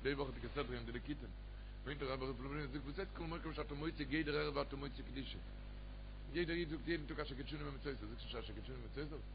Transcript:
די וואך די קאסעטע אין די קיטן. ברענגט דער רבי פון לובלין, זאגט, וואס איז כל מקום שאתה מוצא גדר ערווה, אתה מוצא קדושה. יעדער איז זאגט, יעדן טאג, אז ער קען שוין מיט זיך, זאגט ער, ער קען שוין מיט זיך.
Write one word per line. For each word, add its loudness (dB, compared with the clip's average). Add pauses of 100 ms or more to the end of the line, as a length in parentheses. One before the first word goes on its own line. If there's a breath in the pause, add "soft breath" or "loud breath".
די 8
וואך 2
די -4
קאסעטע 2
אין -2
די 0
קיטן. -2 (560 loud breath)
ברענגט 0
דער 2
רבי 2
פון -2
לובלין, 0
זאגט, 0
וואס -2
איז 2
כל -2
מקום 0
שאתה 0
מוצא 2
גדר 4
ערווה, 4
אתה 0
מוצא -2 (100)
קדושה. -2 (960)
יעדער 4
איז 4
זאגט, 0
יעדן 2
טאג, -2
אז 0
ער -2
קען -2
שוין -2
מיט -2
זיך, 0
זאגט -4
ער, 0
ער -4
קען -4
שוין -4
מיט -4
זיך. -4 (160)